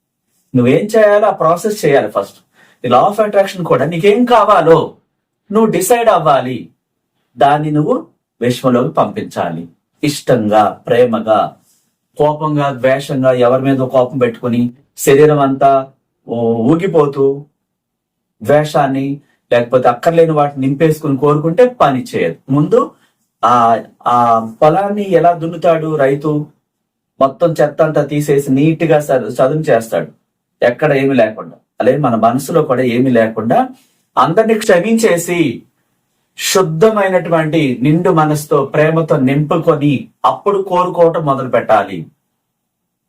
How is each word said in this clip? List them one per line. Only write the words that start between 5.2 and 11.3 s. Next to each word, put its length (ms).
నువ్వు 180
డిసైడ్ 400
అవ్వాలి, 600
దాన్ని 340
నువ్వు 360
విశ్వంలోకి 480
పంపించాలి. 800
ఇష్టంగా, 640
ప్రేమగా, 840